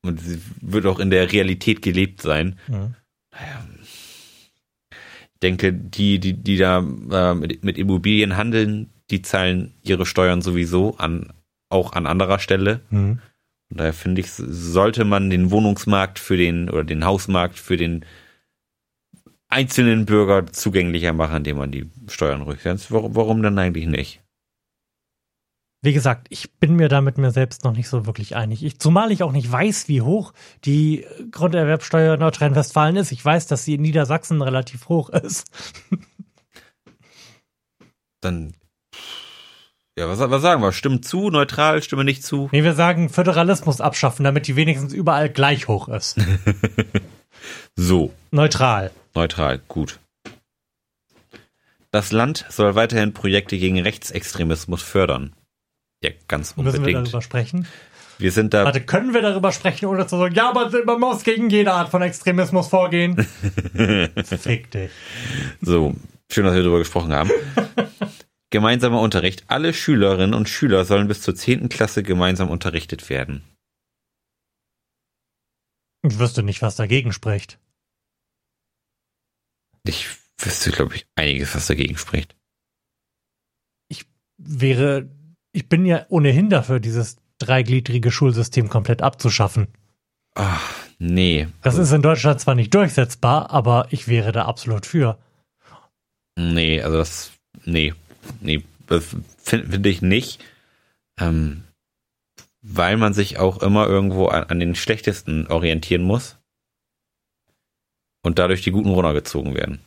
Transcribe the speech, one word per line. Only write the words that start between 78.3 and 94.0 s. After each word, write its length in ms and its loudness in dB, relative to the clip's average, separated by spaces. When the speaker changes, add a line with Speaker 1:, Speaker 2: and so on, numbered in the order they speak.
Speaker 1:
Ich 240 -6
wüsste, 320 -4
glaub 220 -2
ich, 220 -14
einiges, 400 -2
was 120 -6
dagegen 300 -2
spricht. 380 -6
Speaker 2:
Ich 180 -16
wäre, 720 0
ich 180 -6
bin 160 4
ja 240 2
ohnehin 400 4
dafür, 300 2
dieses 380 -4
dreigliedrige 760 2
Schulsystem 580 2
komplett 320 0
abzuschaffen. 680 0
Speaker 1:
Ach, 400 -4
nee. 500 2
Speaker 2:
Das 140 2
Speaker 1:
Also 80 4
Speaker 2:
ist 80 2
in 100 6
Deutschland 380 2
zwar 160 2
nicht 180 2
durchsetzbar, 800 2
aber 400 2
ich 160 -6